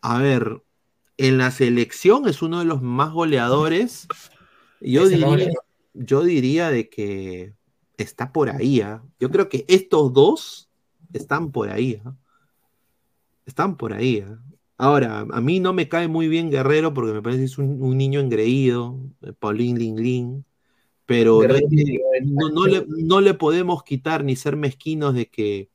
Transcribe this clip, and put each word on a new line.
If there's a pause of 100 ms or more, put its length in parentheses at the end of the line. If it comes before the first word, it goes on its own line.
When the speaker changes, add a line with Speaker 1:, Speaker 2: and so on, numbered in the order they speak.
Speaker 1:
A
ver, (540)
en
la
selección
es
uno
de
los
más
goleadores. (720)
Yo
Speaker 2:
Ese
más
Speaker 1:
diría,
Speaker 2:
goleador. (300)
Speaker 1:
yo
diría
de
que (420)
está
por
ahí,
¿ah? (160)
Yo
creo
que
estos
dos (460)
están
por
ahí,
¿ah? (1300)
Están
por
ahí,
¿ah? (380)
Ahora,
a
mí
no
me
cae
muy
bien
Guerrero
porque
me
parece
que
es
un,
un
niño
engreído, (240)
eh,
Paulín
Lin
Lin, (640)
pero
no
Speaker 2:
Guerrero
Speaker 1:
es
que
Speaker 2:
tiene
que
ver
Speaker 1:
no,
no
Speaker 2:
mucho.
Speaker 1:
le,
no
le
podemos
quitar
ni
ser
mezquinos
de
que